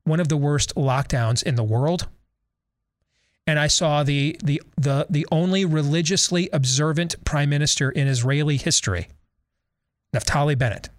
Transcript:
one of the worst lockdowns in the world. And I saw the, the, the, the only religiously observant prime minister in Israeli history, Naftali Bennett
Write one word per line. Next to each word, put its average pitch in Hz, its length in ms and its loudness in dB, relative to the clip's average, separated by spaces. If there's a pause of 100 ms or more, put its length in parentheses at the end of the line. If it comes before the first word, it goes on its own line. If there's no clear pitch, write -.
one 160 140 2
of 175 100 0
the 156 100 2
worst 143 380 0
lockdowns 127 680 0
in 139 140 -2
the 117 80 0
world. 135 440 0 (1400)
And 151 120 0
I 151 80 2
saw 151 360 2
the, 143 400 0
the, 147 200 -2 (160)
the, 139 320 0
the 143 200 0
only 185 360 2
religiously 160 880 0
observant 151 720 0
prime 143 240 0
minister 143 400 0
in 143 160 0
Israeli 139 500 0
history, 101 520 -2 (1040)
Naftali 143 420 0
Bennett 120 320 -2 (100)